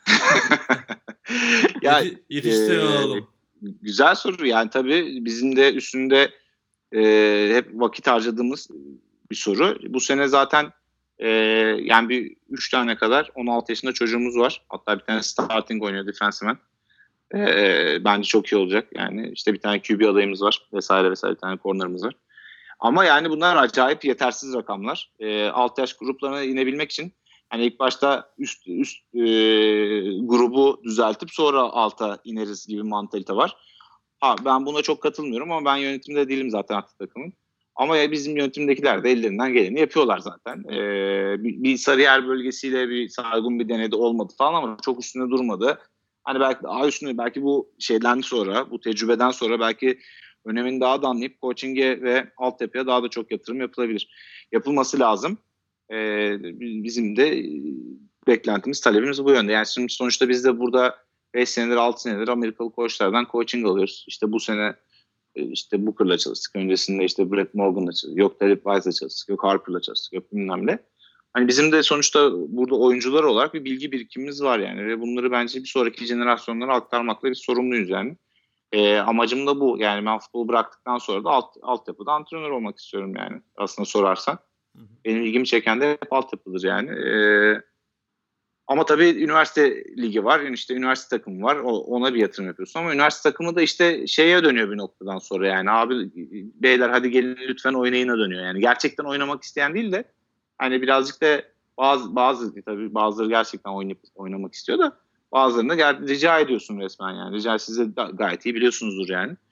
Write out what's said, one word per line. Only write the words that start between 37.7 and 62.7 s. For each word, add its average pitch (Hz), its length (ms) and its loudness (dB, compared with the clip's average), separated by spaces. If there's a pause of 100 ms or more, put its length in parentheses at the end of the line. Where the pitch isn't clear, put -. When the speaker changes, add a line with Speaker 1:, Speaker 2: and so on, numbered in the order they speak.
Speaker 1:
Ama 156 200 0
ya 147 140 2
bizim 151 260 -4
yönetimdekiler 139 680 0
de 120 60 4
ellerinden 117 420 0
geleni 117 280 2
yapıyorlar 135 380 2
zaten. 120 500 -14
Ee, 98 760 -2
bir, 117 180 -4
bir 131 140 2
Sarıyer 135 520 4
bölgesiyle 127 600 -2
bir 120 200 -4
Sarıgun 120 520 -4
bir 110 80 -4
denedi 113 280 -2
olmadı 113 420 0
falan 147 160 2
ama 123 280 -2
çok 123 180 -4
üstünde 127 300 -6
durmadı. 123 480 0 (460)
Hani 131 160 -4
belki 131 220 0
daha 117 240 -2
üstünde, 135 320 -4
belki 120 240 -6
bu 139 360 0
şeyden 120 420 0
sonra, 117 500 -4
bu 120 100 -10
tecrübeden 113 500 0
sonra 117 300 -2
belki 120 380 0 (460)
önemini 123 360 -4
daha 131 220 2
da 139 60 0
anlayıp 127 320 -4
coaching'e 131 640 -2
ve 127 340 0
altyapıya 127 500 -4
daha 123 160 2
da 120 60 -6
çok 113 220 -8
yatırım 113 300 -8
yapılabilir. 120 480 -4 (440)
Yapılması 135 480 0
lazım. 120 380 2 (520)
Ee, 104 520 -2
bi-, 110 420 -10
bizim 113 320 -2
de, 139 220 4
e, 101 60 -6 (840)
beklentimiz, 117 540 0
talebimiz 139 440 2
bu 139 60 4
yönde. 110 220 4
Yani 107 140 2
şimdi 123 260 -4
sonuçta 123 360 0
biz 123 160 0
de 123 140 4
burada 123 380 2 (380)
beş 123 140 0
senedir, 120 280 0
altı 117 260 2
senedir 110 260 -4
Amerikalı 117 440 -4